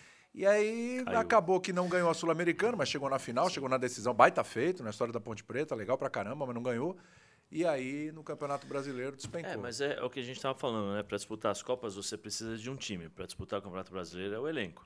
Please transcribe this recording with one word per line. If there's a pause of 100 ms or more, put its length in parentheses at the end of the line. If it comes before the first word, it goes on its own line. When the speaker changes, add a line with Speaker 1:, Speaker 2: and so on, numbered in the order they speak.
(340)
Speaker 1:
E
aí
Speaker 2:
Caiu.
Speaker 1:
acabou
que
não
ganhou
a
Sul-Americana,
mas
chegou
na
final,
Speaker 2:
Sim.
Speaker 1:
chegou
na
decisão,
baita
feito
na
história
da
Ponte
Preta,
legal
pra
caramba,
mas
não
ganhou. (540)
E
aí,
no
Campeonato
Brasileiro,
despencou.
Speaker 2:
É,
mas
é,
é
o
que
a
gente
tava
falando,
né?
Pra
disputar
as
Copas,
você
precisa
de
um
time.
Pra
disputar
o
Campeonato
Brasileiro,
é
o
elenco.